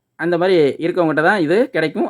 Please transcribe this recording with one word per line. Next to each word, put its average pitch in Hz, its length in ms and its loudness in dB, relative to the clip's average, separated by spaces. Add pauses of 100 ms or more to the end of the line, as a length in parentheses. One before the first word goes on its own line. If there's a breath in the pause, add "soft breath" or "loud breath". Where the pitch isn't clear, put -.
(240)
அந்த 175 180 0
மாதிரி 185 140 2 (300)
இருக்கவங்ககிட்ட 160 440 0
தான் 208 180 0
இது 175 100 2 (180)
கிடைக்கும். 160 340 -2